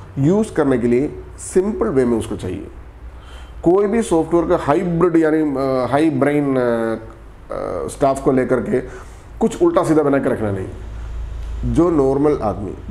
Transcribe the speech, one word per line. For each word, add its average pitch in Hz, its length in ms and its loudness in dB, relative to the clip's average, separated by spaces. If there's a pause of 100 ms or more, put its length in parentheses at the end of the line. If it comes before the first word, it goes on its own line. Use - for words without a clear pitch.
(200)
यूज़ 196 340 2
करने 135 240 2
के 117 100 0
लिए 127 320 0 (200)
simple 214 480 0
वे 131 180 2
में 120 120 2
उसको 107 180 -4
चाहिए। 92 320 -8 (960)
कोई 196 240 4
भी 226 140 2
software 165 440 2
का 170 120 2
hybrid, 170 580 2
यानी, 156 420 2
अ, 131 340 0
हाई 156 180 4
brain, 139 460 0
अ, 131 40 2
अ, 110 1300 -4
staff 135 360 0
को 147 80 4
लेकर 127 280 2
के 113 200 -2 (600)
कुछ 226 220 0
उल्टा 170 220 4
सीधा 156 200 4
बना 139 140 2
के 131 120 0
रखना 110 220 -2
नहीं। 95 160 -6 (1040)
जो 160 160 4
normal 139 520 2
आदमी, 95 320 -4 (180)